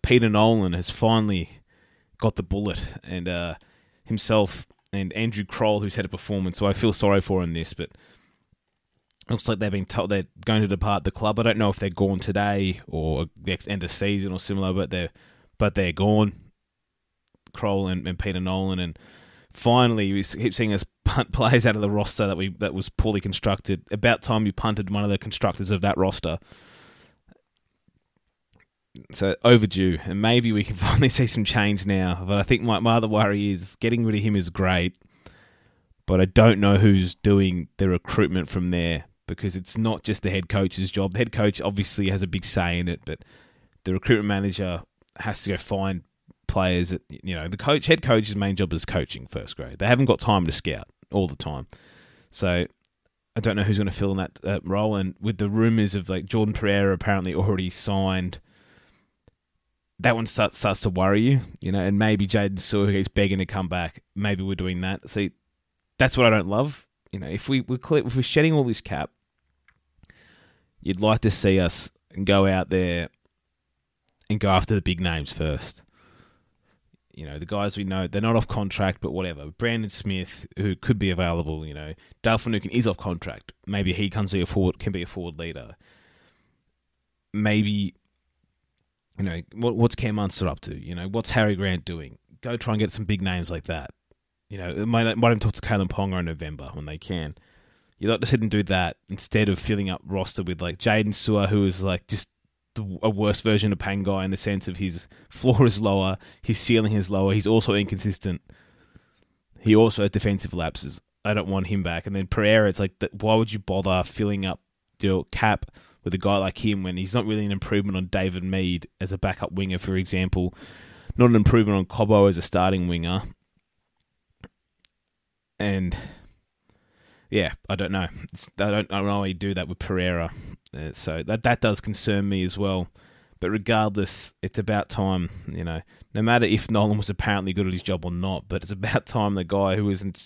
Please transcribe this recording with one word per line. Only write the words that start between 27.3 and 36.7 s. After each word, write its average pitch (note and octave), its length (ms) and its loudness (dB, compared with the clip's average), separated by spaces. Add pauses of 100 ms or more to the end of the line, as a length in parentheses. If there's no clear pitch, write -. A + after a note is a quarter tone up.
So F#2+ 320 0
overdue, F#2+ 600 6
and F#2+ 180 -4
maybe A#2 300 2
we G#2 120 2
can G#2+ 120 -6
<laughs> - 0 -
finally G2+ 340 4
see B2 180 2
some G#2+ 180 -2
change G2+ 400 0
now. F#2 420 0
But G2+ 120 2
I G2 40 2
think B2 200 2
my, A2 160 2
my A2+ 180 4
other A2 100 2
worry G#2 440 2
is F#2 260 -6
getting A#2 280 0
rid A2 100 2
of G2+ 60 0
him G#2 140 2
is F2 140 0
great, F#2 460 0 (1080)
but F#2 140 4
I F#2+ 60 6
don't A2 340 6
know G2+ 180 6